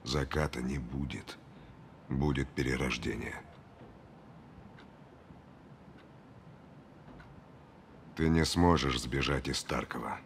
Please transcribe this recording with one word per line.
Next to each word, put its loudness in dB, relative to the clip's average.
Заката 2
не 0
будет. -4
Будет 2
перерождение. 0
Ты 4
не 8
сможешь 6
сбежать 0
из -2
Таркова. -4